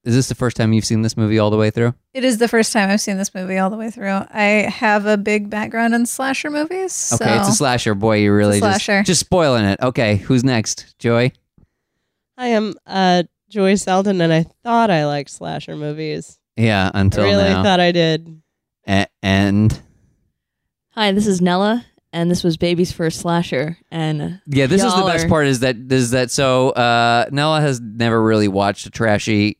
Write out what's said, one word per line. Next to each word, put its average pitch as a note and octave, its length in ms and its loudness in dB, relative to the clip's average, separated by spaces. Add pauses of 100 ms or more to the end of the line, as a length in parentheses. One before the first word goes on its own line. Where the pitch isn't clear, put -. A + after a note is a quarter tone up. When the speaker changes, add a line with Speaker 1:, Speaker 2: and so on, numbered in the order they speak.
Speaker 1:
is A2+ 120 0
this B2+ 140 0
the - 60 -6
first A#2+ 220 -4
time A2 160 2
you've A2 120 2
seen A2 180 0
this A2 120 -4
movie A2 220 0
all G#2+ 140 2
the G#2+ 60 2
way G#2+ 120 2
through? A#2+ 240 -2 (220)
Speaker 2:
It C4 80 -4
is B3 160 0
the A#3+ 80 2
first A3+ 260 0
time G3 160 0
I've G3+ 100 0
seen G3 180 -6
this F#3+ 180 -8
movie F#3+ 240 -4
all F#3+ 100 0
the G#3 80 -8
way A3+ 140 -8
through. G3+ 180 -10 (220)
I G#3 420 2
have G#3 320 0
a G#3+ 100 2
big G#3 340 -2
background A3+ 440 -2
in A#3 140 0
slasher C4 420 -4
movies, E4+ 640 -6
Speaker 1:
Okay, - 240 0
it's G3+ 120 2
a - 20 4
Speaker 2:
so - 60 2
Speaker 1:
slasher. B2 360 0
Boy, G#2+ 240 0
you G#2 140 4
Speaker 2:
It's - 20 4
a G#2 40 4
Speaker 1:
really G#2 220 4
just, G2+ 240 2
Speaker 2:
slasher. G3+ 200 0
Speaker 1:
just F#3 160 0
spoiling C#3+ 440 2
it. G2 160 0
Okay, A#2+ 380 0
who's B2 260 0
next? - 540 -4
Joy? A#2 340 0 (1080)
Speaker 3:
Hi, B3+ 100 -6
I'm, G#3+ 260 0 (140)
uh, F3+ 360 2 (240)
Joy G3 280 2
Selden, F#3+ 460 0
and E3 120 4
I E3 100 4 (200)
thought A#3 260 2
I D#3+ 160 2
liked D3 240 -4
slasher D#3 460 -12
movies. D3+ 640 -8 (180)
Speaker 1:
Yeah, G#2 360 2
until G2 300 2
Speaker 3:
I G2+ 40 2
really G2+ 160 2
Speaker 1:
now. F#2 200 2
Speaker 3:
thought F#3+ 160 2
I F3 120 2
did. E3 500 -2 (460)
Speaker 1:
A-, G2 200 2 (140)
and? G2+ 580 2 (1160)
Speaker 4:
Hi, G#3+ 180 0
this G#3 140 2
is F#3 140 2
Nella, G3+ 440 0 (260)
and E3+ 180 -2
this F3 140 -2
was E3 140 0
Baby's F3 340 0
first D#3+ 300 -6
slasher. E3+ 560 -2 (120)
And D#3+ 560 -6
Speaker 1:
Yeah, C#3 200 0
this F#3+ 180 2
is F#3+ 80 0
the F3+ 80 0
Speaker 4:
y'all F#3+ 80 0
Speaker 1:
best E3 180 0
Speaker 4:
are E3 40 0
Speaker 1:
part D3+ 180 2
is B2+ 140 0
that, B2+ 160 -2 (120)
is C3 220 0
that, B2+ 200 0
so, C3 400 2
uh, A#2+ 600 2
Nella D3+ 300 0
has C3+ 180 0
never A#2 420 0
really A2 280 4
watched G2 360 -2
a G#2 40 -18
trashy G#2 720 0